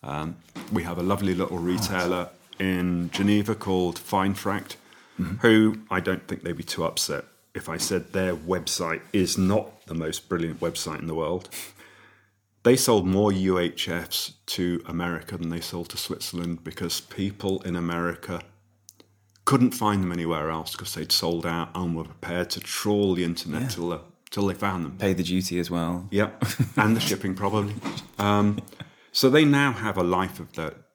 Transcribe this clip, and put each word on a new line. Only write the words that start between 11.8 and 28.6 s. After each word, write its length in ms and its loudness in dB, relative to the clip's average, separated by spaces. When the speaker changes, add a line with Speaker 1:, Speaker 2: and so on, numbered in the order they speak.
Speaker 1:
They 120 8
sold 300 4
more 260 4
U 280 2
H 280 -2
Fs 460 -6
to 320 0
America 500 -4
than 120 -4
they 120 -4
sold 280 -8
to 80 -10
Switzerland 680 -6
because 380 -6
people 600 -4
in 140 -4
America 680 -4
couldn't 280 6
find 280 2
them 100 0
anywhere 380 -2
else 260 -6
'cause 200 -10
they'd 160 -4
sold 340 0
out 300 -2
and 200 -2
were 100 -6
prepared 460 -4
to 80 -6
trawl 540 2
the 100 2
internet 400 -2
Speaker 2:
Yeah. 40 -2
Speaker 1:
till 220 -4
the, 100 -4
till 160 0
they 80 0
found 300 -2
them. 120 -10
Speaker 2:
Pay 160 2
the 100 0
duty 360 0
as 100 -2
well. 400 -2
Speaker 1:
Yep, 340 0
and 180 6
the 60 0
shipping 340 0
probably. 400 0
Um, 420 4